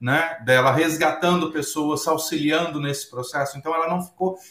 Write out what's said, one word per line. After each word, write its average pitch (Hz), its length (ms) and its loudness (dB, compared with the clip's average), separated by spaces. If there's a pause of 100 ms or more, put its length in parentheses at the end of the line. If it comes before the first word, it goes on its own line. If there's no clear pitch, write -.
né? 147 440 0
Dela 127 280 6
resgatando 160 800 2
pessoas, 151 560 -2
auxiliando 156 720 0
nesse 143 280 -6
processo. 135 480 -6
Então, 160 160 -6
ela 160 160 -2
não 180 140 -2
ficou 185 340 -4 (140)